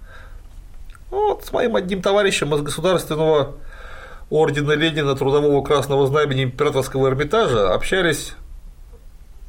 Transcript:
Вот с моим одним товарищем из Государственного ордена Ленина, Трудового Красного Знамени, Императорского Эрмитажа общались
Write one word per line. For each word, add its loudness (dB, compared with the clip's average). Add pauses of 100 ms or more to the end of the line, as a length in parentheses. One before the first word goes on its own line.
(1080)
Вот -2
с -6
моим 0
одним -2
товарищем 2
из 2
Государственного 0 (760)
ордена 2
Ленина, 2
Трудового 2
Красного 2
Знамени, 2
Императорского 0
Эрмитажа 2
общались 0 (1160)